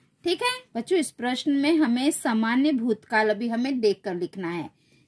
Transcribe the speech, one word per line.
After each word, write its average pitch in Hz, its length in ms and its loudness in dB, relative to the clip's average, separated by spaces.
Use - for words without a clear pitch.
ठीक 359 200 -2
है 494 160 -2
बच्चों, 285 240 0
इस - 120 -2
प्रश्न 247 400 -4
में 277 240 2
हमें 269 360 2
सामान्य 247 600 2
भूतकाल 226 580 0
अभी 214 180 -2
हमें 247 320 -2
देखकर 196 360 0
लिखना 175 340 -6
है 170 200 -6